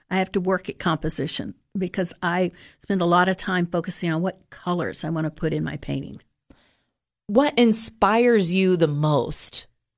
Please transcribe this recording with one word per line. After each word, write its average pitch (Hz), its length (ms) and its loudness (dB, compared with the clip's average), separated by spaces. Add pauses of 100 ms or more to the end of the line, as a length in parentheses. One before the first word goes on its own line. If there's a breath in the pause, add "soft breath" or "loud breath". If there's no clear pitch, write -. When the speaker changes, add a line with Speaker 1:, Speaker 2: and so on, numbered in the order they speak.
(100)
Speaker 1:
I 185 60 -2
have 190 160 -2
to 196 80 0
work 180 300 -2
at - 80 -14
composition - 760 -4 (220)
because 180 460 -4
I 180 300 0 (260 loud breath)
spend 190 240 -2
a 170 40 2
lot 175 220 4
of 185 80 0
time 180 300 -2
focusing 175 440 -4
on 160 120 -2
what - 260 -6
colors 175 560 -6
I 156 60 -4
want 160 160 -2
to 151 40 -4
put 156 220 -4
in 151 100 -2
my 147 140 -6
painting. 139 400 -8 (1120 soft breath)
Speaker 2:
What 247 320 2
inspires 220 920 4
you 185 240 4
the 160 120 4
most? 147 800 -2 (320)